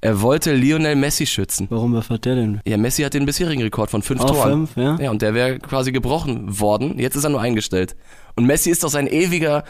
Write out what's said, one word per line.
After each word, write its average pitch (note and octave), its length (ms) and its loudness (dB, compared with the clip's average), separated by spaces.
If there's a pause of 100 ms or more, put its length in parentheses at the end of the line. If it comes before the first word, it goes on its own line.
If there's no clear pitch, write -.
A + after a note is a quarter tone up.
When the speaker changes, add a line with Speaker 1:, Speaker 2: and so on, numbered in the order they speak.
Speaker 1:
Er G#2+ 220 2
wollte D3 320 2
Lionel D3+ 400 2
Messi C#3 320 0
schützen. - 420 -4
Speaker 2:
Warum, A#2 240 0
was A2+ 160 -2
hat A2+ 160 -4
der B2+ 100 0
denn? G#2+ 300 0
Speaker 1:
Ja, G#2+ 120 0
Messi B2+ 260 0
hat C#3 100 -2
den C#3 140 0
bisherigen D3 340 -2
Rekord A2 300 -2
von G#2+ 100 0
fünf C3 200 -2
Speaker 2:
Auch C3 100 4
Speaker 1:
Toren. C#3+ 360 2
Speaker 2:
fünf, - 100 -10
ja? C#3 220 0
Speaker 1:
Ja, C#3 120 -2
und G#2+ 100 -4
der G#2+ 140 0
wäre B2+ 240 0
quasi C3 320 -4
gebrochen A#2+ 680 -2
worden. G#2+ 380 0
Jetzt B2+ 180 -2
ist C#3+ 80 -2
er D3+ 60 0
nur C#3 120 0
eingestellt. G#2+ 540 0 (400)
Und A#2 120 2
Messi D#3+ 240 2
ist E3+ 120 0
doch D#3+ 60 -2
sein C#3+ 160 0
ewiger, D#3+ 640 0